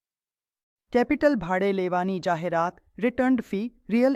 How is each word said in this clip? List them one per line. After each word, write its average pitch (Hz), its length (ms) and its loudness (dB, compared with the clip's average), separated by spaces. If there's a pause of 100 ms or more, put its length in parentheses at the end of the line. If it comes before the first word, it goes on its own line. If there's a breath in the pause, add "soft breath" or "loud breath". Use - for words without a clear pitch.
(920)
કેપિટલ 285 420 2
ભાડે 185 360 -2
લેવાની 185 480 -2
જાહેરાત, 170 560 -2 (240)
રિટર્ન 254 420 2
ફી, 208 260 -4 (220)
રિયલ 247 260 2